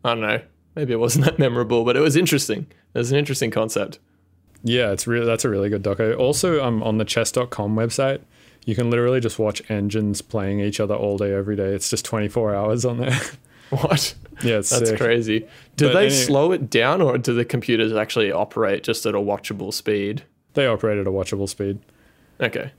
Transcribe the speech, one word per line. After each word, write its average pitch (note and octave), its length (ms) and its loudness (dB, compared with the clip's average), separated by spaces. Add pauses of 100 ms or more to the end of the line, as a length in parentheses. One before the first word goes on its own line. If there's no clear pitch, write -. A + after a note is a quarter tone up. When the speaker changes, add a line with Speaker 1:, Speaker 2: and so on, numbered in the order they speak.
Speaker 1:
I B2 60 2
don't A#2 100 0
know. A2 200 0 (360)
Maybe C#3+ 160 -2
it A#2 80 0
wasn't A#2 240 2
<laughs> - 20 4
that D#3+ 120 2
memorable, A#2+ 460 2
but B2 120 2
it C3+ 40 2
was D3+ 160 4
interesting. D3 500 0 (280)
It - 40 -2
was A#2+ 120 -2
an C3+ 80 2
interesting C#3 320 -2
concept. G#2+ 480 -2 (640)
Speaker 2:
Yeah, A#2 300 0
it's F#2+ 160 -4
really, A#2 180 0
that's A2+ 180 0
a C3+ 40 0
really G2+ 200 0
good G#2 140 -2
doco. A2 340 0
Also, D3 480 0
um, A#2 200 0
on A2 140 0
the A2 60 0
chess A2 280 -2
dot B2+ 180 -2
com G#2+ 240 -2
website, C3+ 460 0 (440)
you A2+ 120 -2
can A#2+ 120 0
literally A#2+ 320 2
just A2+ 180 -2
watch G#2+ 300 -2
engines G#2 540 -2
playing G2+ 380 -2
each G#2 180 -2
other G#2+ 160 0
all G2+ 240 0
day, G2+ 160 0
every G2 220 -2
day. G2 180 -2
It's - 160 -4
just - 140 -2
twenty-four G#2+ 500 -2
hours G#2+ 300 0
on A#2+ 140 -2
there. B2 280 0
<laughs> - 40 -12 (400)
Speaker 1:
What? - 440 0 (300)
Speaker 2:
Yeah, A2+ 140 2
it's G2+ 120 -2
Speaker 1:
That's A#2+ 200 2
Speaker 2:
sick. G#2+ 100 0
Speaker 1:
crazy. A2+ 400 2 (340)
Do D3 140 4
Speaker 2:
But C3+ 60 4
Speaker 1:
they G3 120 6
Speaker 2:
any- - 80 4
Speaker 1:
slow C#3 380 2
it C#3+ 180 -2
down, C#3 320 4
or B2+ 160 2
do B2 160 0
the A#2+ 100 2
computers A2+ 480 0
actually G#2+ 380 0
operate G2+ 540 0
just A2+ 220 -4
at G#2 100 0
a - 20 2
watchable G2+ 560 -4
speed? G#2 480 -2 (320)
Speaker 2:
They C#3 140 2
operate G#2+ 300 0
at G2 100 -2
a - 20 0
watchable G2 380 -2
speed. G2 320 -6 (600)
Speaker 1:
Okay. - 380 -4